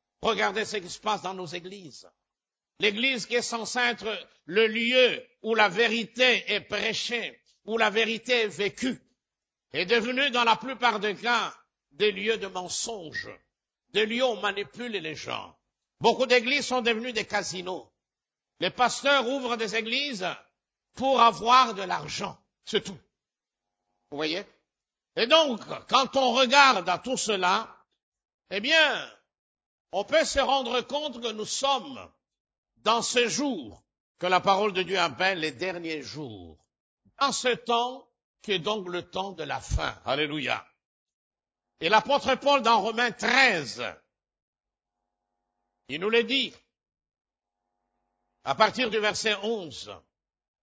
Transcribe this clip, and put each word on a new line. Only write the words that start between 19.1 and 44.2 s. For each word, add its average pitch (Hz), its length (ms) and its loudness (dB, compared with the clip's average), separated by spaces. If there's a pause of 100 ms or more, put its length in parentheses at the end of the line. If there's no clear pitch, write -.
ouvrent 254 280 -2
des 220 200 -4
églises 226 500 -4 (680)
pour 254 260 2
avoir 233 540 6
de 190 80 -8
l'argent, 175 560 -6 (260)
c'est - 180 -2
tout. 190 160 -14 (1120)
Vous 147 60 -12
voyez ? 156 300 -4 (680)
Et 208 120 2
donc, 285 340 4 (280)
quand 254 280 2
on 254 160 4
regarde 254 560 6
à 175 100 0
tout 254 180 -4
cela, 202 580 0 (760)
eh 196 100 -4
bien, 247 520 2 (800)
on 196 120 -2
peut 302 200 4
se 262 140 -2
rendre 254 440 2
compte 254 400 -6
que 233 100 -6
nous 214 140 -8
sommes 156 640 -4 (680)
dans 220 240 2
ce 240 260 2
jour 180 540 -6 (360)
que 175 80 -4
la 180 140 4
parole 196 320 2
de 180 100 -2
Dieu 185 160 -2
appelle 175 420 0
les 156 120 -4
derniers 165 500 -6
jours. 101 560 -14 (600)
Dans 269 140 0
ce - 160 -2
temps 240 580 -2 (360)
qui 214 100 -4
est 185 60 0
donc 196 300 -4
le 175 140 -6
temps 190 300 -6
de 160 100 -10
la 135 180 -6
fin. - 440 -4
Alléluia. 135 600 -2 (1120)
Et 160 100 -2
l'apôtre 247 460 4
Paul 277 260 2
dans 226 180 4
Romains 226 320 0
treize, 185 720 2 (2000)